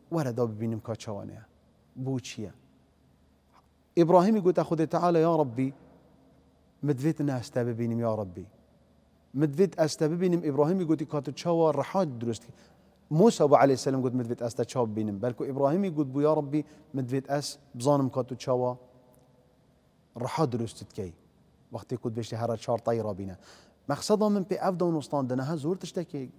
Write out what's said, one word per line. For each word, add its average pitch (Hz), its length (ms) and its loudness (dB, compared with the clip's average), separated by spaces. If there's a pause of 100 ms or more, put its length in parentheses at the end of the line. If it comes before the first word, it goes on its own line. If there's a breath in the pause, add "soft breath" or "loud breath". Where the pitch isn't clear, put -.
(120)
وره 147 200 -2
دا 120 140 0
ببینیم 110 340 -4
که 110 160 -8
چوانه. 104 500 -12 (500)
بو 127 240 -6
چیه؟ 104 320 -12 (1400)
ابراهیمی 180 440 6
گوته 170 220 2
خود 160 220 -2
تعالی: 170 360 2
«یا 165 160 2
ربی، 135 380 -2 (1080)
مدویت 143 380 0
ناسته 127 440 -2
ببینیم 117 360 -2
یا 113 140 0
ربی. 92 320 -8 (880)
مدویت 151 440 2
استه 156 300 2
ببینیم.» 175 360 2
ابراهیمی 156 400 2
گوتی 151 200 0
که 147 160 -4
تو 143 120 -6
چوا 165 380 2
رحاد 139 480 -2
درست 117 280 -6
کی؟ - 60 -20 (580 soft breath)
موسی 165 380 6
با 135 120 10
علیه 139 120 8
السلام 131 300 0
گوت: 123 120 0
«مدویت 120 280 -4
استه 120 220 -2
چا 127 200 -2
ببینیم؟» 107 340 -4
بلکه 123 320 -4
ابراهیمی 143 400 0
گوت: 147 160 -2
«بو 131 160 -4
یا 151 120 4
ربی، 143 300 -2 (300 loud breath)
مدویت 131 360 -4
اس 143 280 -4 (200)
بزانم 139 320 4
که 131 120 -2
تو 123 120 -8
چوا 123 440 -2 (1400)
رحاد 135 340 -2
درست 117 440 -6
کی.» 92 180 -10 (600)
وقتی 117 240 -8
کود 117 180 -6
بشتی 113 220 -6
هر 117 200 -2
چهار 117 220 -2
تایی 117 240 -2
را 104 120 -4
بینه. 95 240 -10 (500 loud breath)
مقصد 196 340 0
من 202 220 2
پی 185 120 -4
اف 185 200 -2
دانستان 151 500 -2
دنه 127 180 -4
ها 160 120 -4
زور 156 200 -4
تشته 180 280 -8
که 131 240 -12 (100)